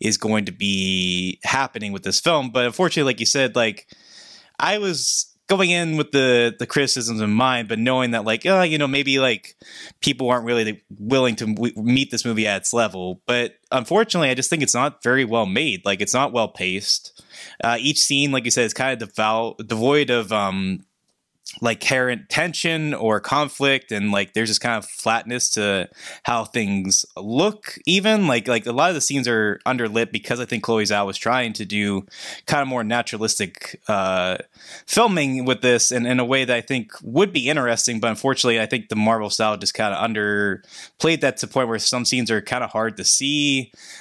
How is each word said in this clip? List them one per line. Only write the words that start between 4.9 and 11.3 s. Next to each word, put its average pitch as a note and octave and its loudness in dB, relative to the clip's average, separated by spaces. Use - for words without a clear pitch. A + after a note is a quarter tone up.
going F#3+ 4
in E3+ 2
with D3 -2
the, B2 4
the - -4
criticisms A#2 0
in G#2 0
mind, A#2+ 2
but A2 -2
knowing B2+ 2
that, A2+ -2
like, A2 0
uh, F#3 6
you D#3 2
know, D3 2
maybe, C3+ 2
like, B2 0
people B2+ 0
aren't A#2+ 0
really A2 0
willing A#2+ 2